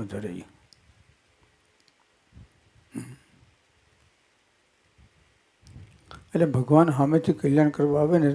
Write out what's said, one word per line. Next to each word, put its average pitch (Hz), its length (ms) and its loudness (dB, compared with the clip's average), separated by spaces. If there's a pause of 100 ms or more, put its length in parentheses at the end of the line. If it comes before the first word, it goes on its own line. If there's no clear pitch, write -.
ધરે 104 260 -12
ઈ. 90 160 -16 (4000)
એટલે 165 220 -2
ભગવાન 151 440 2
સામેથી 151 420 0
કલ્યાણ 147 380 0
કરવા 147 300 0
આવે 160 180 2
ને 147 160 2